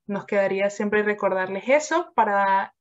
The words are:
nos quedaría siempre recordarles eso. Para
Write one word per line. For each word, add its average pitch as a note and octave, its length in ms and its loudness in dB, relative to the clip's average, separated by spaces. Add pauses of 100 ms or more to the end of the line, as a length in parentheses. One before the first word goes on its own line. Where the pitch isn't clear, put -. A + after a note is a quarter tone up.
nos G3 180 -6
quedaría G3 440 0
siempre G#3 340 0
recordarles F#3+ 640 -2
eso. D4+ 480 0
Para G3+ 640 2